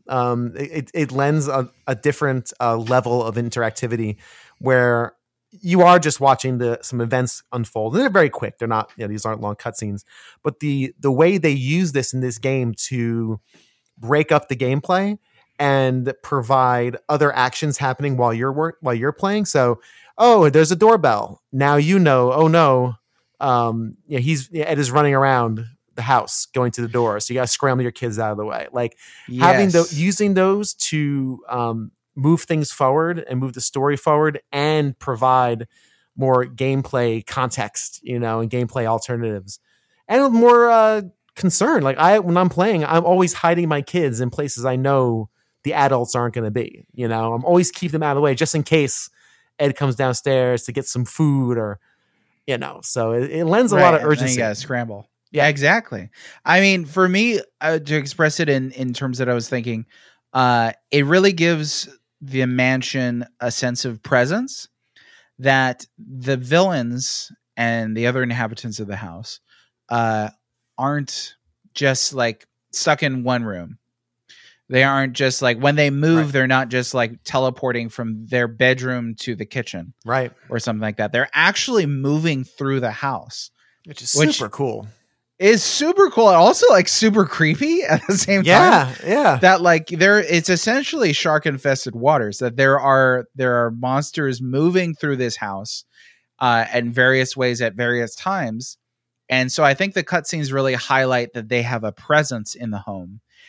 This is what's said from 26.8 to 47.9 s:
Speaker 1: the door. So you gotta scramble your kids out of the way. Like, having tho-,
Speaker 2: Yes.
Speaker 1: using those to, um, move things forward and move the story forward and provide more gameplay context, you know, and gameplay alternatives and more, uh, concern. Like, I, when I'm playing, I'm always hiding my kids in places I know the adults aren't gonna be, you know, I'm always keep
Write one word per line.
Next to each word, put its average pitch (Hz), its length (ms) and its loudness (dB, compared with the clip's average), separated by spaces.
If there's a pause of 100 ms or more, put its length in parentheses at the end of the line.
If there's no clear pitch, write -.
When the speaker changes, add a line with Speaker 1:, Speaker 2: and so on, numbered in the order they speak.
Speaker 1:
the 117 60 -6
door. 110 320 -2
So - 140 -6
you 127 60 -2
gotta 127 80 -2
scramble 127 360 0
your 120 80 -4
kids 113 280 -8
out 110 120 -2
of 104 60 -6
the 104 80 -8
way. 67 260 -10
Like, 120 260 -4 (420)
having 185 300 6
tho-, 170 100 4
Speaker 2:
Yes. 165 140 0
Speaker 1:
using 190 400 0
those 190 420 0
to, 143 760 -4
um, 117 420 -4 (240)
move 156 260 2
things 156 300 -4
forward 160 580 0
and 127 100 -4
move 127 140 -6
the 123 80 -10
story 139 340 -2
forward 151 460 0 (100)
and 147 480 -2
provide 123 680 0 (500)
more 127 280 2
gameplay 127 800 -2
context, - 800 -6
you 123 160 -6
know, 113 220 -4
and 113 100 -6
gameplay 123 340 -4
alternatives 110 720 -6 (480)
and 254 260 2
more, 240 360 6
uh, 220 320 4 (340)
concern. 208 480 0
Like, 135 140 0
I, 185 220 6
when 175 160 0
I'm 180 140 4
playing, 180 340 0
I'm 165 220 2
always 180 280 4
hiding 170 360 0
my 147 120 0
kids 139 380 -2
in 127 100 -2
places 127 360 -6
I 127 100 0
know 127 540 0 (340)
the 147 100 -4
adults 139 420 0
aren't 120 200 -2
gonna 113 160 -4
be, - 420 -8
you 120 140 -6
know, 113 260 -2
I'm 127 120 -6
always 175 260 0
keep 170 220 -8